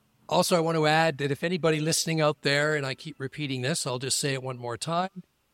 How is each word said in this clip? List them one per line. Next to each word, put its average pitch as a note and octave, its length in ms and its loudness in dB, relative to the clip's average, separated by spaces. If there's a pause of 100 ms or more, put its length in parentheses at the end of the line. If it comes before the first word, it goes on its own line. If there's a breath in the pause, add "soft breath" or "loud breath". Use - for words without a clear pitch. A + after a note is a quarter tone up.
(280)
also, F3 300 4
I - 20 4
want E3 160 2
to D#3 120 4
add D#3 320 4
that C#3 100 -2
if C#3 140 -2
anybody E3 360 0
listening D#3+ 400 0
out D3+ 220 2
there, D3 340 2
and C#3+ 80 -2
I C3 120 -6
keep - 240 -14
repeating C3+ 420 -6
this, C#3+ 240 -2
I'll B2+ 140 -4
just C3 180 -2
say C#3+ 160 -2
it C3 80 -4
one B2+ 160 -8
more A#2+ 180 -6
time. F3 460 -4 (320)